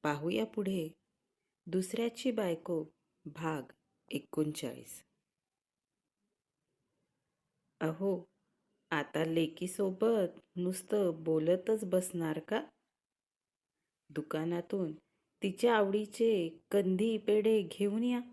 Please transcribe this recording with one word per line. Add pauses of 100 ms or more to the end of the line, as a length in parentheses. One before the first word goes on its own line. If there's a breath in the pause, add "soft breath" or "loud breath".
पाहूया
पुढे (800)
दुसऱ्याची
बायको (420)
भाग (400)
एकोणचाळीस. (2750)
अहो, (800)
आता
लेकीसोबत (160)
नुसतं
बोलतच
बसणार
का? (1500)
दुकानातून (480)
तिच्या
आवडीचे (400)
कंदी
पेढे
घेऊन
या. (140)